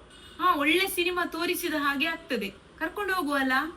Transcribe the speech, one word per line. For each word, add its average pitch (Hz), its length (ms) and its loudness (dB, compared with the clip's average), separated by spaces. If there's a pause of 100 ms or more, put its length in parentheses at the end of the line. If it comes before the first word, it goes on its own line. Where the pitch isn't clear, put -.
(380)
ಹಾ, 349 160 4
ಒಳ್ಳೆ 311 340 4
ಸಿನಿಮಾ 349 380 0
ತೋರಿಸಿದ 339 520 -2
ಹಾಗೆ 285 280 0
ಆಗ್ತದೆ, 269 420 -4 (300)
ಕರ್ಕೊಂಡು 381 360 -2
ಹೋಗುವಲ್ಲ. 285 380 0 (240)